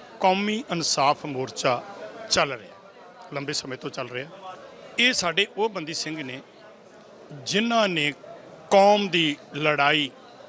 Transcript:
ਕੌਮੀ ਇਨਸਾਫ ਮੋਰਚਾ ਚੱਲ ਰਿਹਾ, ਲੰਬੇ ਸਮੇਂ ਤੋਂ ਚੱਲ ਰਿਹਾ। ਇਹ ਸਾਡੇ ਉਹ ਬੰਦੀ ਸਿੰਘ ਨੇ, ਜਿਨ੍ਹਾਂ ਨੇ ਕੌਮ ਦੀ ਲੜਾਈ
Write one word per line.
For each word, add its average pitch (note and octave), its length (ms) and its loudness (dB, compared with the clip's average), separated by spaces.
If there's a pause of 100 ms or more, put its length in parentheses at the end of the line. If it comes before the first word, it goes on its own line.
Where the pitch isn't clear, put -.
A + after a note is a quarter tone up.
(200)
ਕੌਮੀ G#3 520 2
ਇਨਸਾਫ D3 540 0
ਮੋਰਚਾ C3 560 -2 (480)
ਚੱਲ D3+ 220 2
ਰਿਹਾ, G#2+ 200 -14 (600)
ਲੰਬੇ C#3+ 180 -6
ਸਮੇਂ C3+ 260 -8
ਤੋਂ D3 120 -10
ਚੱਲ B2+ 180 -10
ਰਿਹਾ। B2 200 -10 (720)
ਇਹ B3 140 4
ਸਾਡੇ F3 340 0 (100)
ਉਹ G#3 120 0
ਬੰਦੀ E3 260 -8
ਸਿੰਘ D#3 280 -6
ਨੇ, C3 180 -12 (920)
ਜਿਨ੍ਹਾਂ G#3 560 0
ਨੇ D3 240 0 (580)
ਕੌਮ G3+ 380 8
ਦੀ D#3+ 280 2 (200)
ਲੜਾਈ D3 540 2 (380)